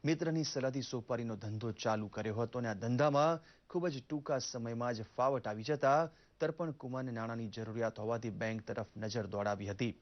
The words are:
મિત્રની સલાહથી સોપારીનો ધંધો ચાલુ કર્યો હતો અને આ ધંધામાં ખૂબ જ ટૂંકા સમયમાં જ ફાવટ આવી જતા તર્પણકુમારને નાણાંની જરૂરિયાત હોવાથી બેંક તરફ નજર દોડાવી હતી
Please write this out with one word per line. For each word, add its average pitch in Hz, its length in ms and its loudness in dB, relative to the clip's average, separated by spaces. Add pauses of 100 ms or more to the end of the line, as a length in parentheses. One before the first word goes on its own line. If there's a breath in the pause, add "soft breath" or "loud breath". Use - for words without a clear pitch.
મિત્રની 160 380 2
સલાહથી 131 380 0
સોપારીનો 117 540 -2
ધંધો 107 360 -4
ચાલુ 107 360 0
કર્યો 107 280 -2
હતો 117 240 0
અને 120 100 0
આ 107 40 0
ધંધામાં 143 640 4 (300 loud breath)
ખૂબ 180 180 0
જ 135 160 -4
ટૂંકા 147 360 -2
સમયમાં 120 540 -2
જ 110 100 -4 (140)
ફાવટ 127 300 2
આવી 107 160 -4
જતા 151 460 4 (300 soft breath)
તર્પણકુમારને 139 720 -2
નાણાંની 113 360 -4
જરૂરિયાત 110 520 -2
હોવાથી 113 300 0
બેંક 110 320 -2
તરફ 117 240 -4 (120)
નજર 107 280 -2
દોડાવી 101 420 0
હતી 104 340 -2